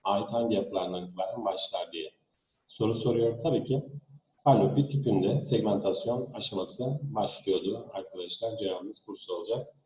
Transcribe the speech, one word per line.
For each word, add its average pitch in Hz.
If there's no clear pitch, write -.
ait 101
hangi 117
yapılarından 90
itibaren 95
başlar 92
diye 82
soru 113
soruyor. 117
Tabii 123
ki 139
fallopi 139
tüpünde 110
segmentasyon 107
aşaması 123
başlıyordu 104
arkadaşlar. 95
Cevabımız 95
Bursa -
olacak. 120